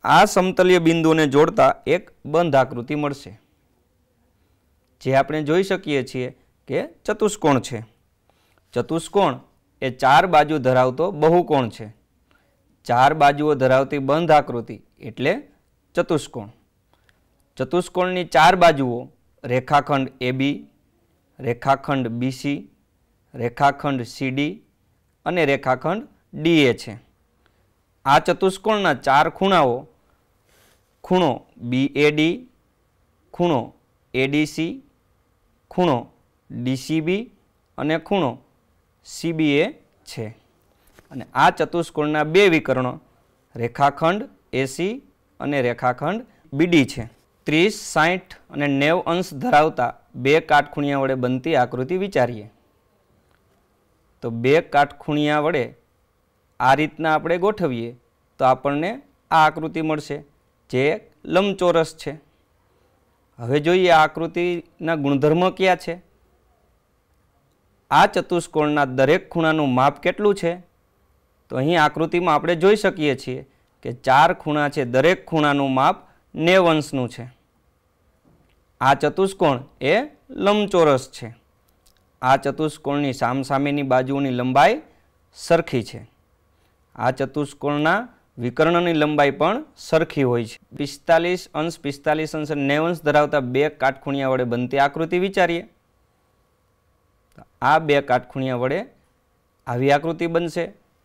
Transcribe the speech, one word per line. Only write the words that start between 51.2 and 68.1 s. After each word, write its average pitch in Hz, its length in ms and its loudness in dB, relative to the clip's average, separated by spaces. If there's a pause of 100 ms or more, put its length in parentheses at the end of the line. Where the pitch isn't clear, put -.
આકૃતિ 127 420 -2
વિચારીએ. 123 480 -4 (1800)
તો 120 80 -6 (120)
બે 131 100 4 (220)
કાટખૂણિયા 147 720 -2
વડે 151 160 -2 (960)
આ 131 140 6
રીતના 156 400 -2
આપણે 165 240 -2
ગોઠવીએ 165 500 -2 (520)
તો 139 40 0
આપણને 143 460 0 (400)
આ 160 100 4
આકૃતિ 160 420 0
મળશે, 151 360 -6 (520)
જે 127 140 0 (400)
લંબચોરસ 175 720 0
છે. - 160 -12 (1300)
હવે 123 220 -2
જોઈએ 180 300 2
આ 160 120 8
આકૃતિના 165 960 -4
ગુણધર્મ 143 440 2 (100)
કયા 185 280 0
છે. 170 160 -10 (1900)
આ 160 180 6
ચતુષ્કોણના 151 840 0